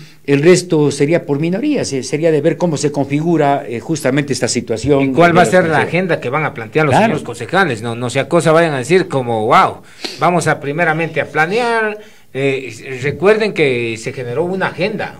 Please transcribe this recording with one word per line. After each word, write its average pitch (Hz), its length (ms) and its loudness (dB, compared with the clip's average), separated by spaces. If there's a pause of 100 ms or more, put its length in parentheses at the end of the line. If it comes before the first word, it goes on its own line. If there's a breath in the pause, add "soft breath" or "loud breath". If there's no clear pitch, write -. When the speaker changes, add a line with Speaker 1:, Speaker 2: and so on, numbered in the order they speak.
(280 loud breath)
Speaker 1:
el 143 160 2
resto 165 480 4
sería 165 340 0
por 143 140 -2
minorías, 190 520 -2
eh, 131 120 -4
sería 160 280 0
de 151 80 2
ver 156 160 2
cómo 151 220 0
se 143 140 0
configura, 143 760 0
eh, 117 120 -6
justamente 143 520 -2
esta 123 160 -2
situación 123 580 0
Speaker 2:
¿Y 135 60 0
cuál 170 200 6
Speaker 1:
de 170 60 4
Speaker 2:
va 180 40 6
a 170 40 6
Speaker 1:
los - 60 0
Speaker 2:
ser 185 120 6
la 170 60 0
Speaker 1:
concejales. 139 180 0
Speaker 2:
agenda 165 320 -2
que 127 100 -6
van 147 160 -2
a 123 80 -4
plantear 123 320 -2
los 135 80 2
Speaker 1:
Claro. 185 120 6
Speaker 2:
señores 175 180 -2
concejales? 123 580 -2
No, 117 140 -6
no 120 160 -6
sea 135 180 -2
cosa, 165 220 2
vayan 160 240 4
a - 20 -4
decir 175 300 2
como, 120 400 -2
"Wow, 156 340 4 (380 loud breath)
vamos 165 260 0
a 151 140 0
primeramente 156 600 -2
a 123 60 -2
planear", 214 720 -2 (340 loud breath)
eh, 135 360 -2
s-, 127 340 -12
recuerden 202 520 0
que 120 440 0
se 117 160 -8
generó 127 300 -4
una 180 240 -2
agenda, 190 520 -6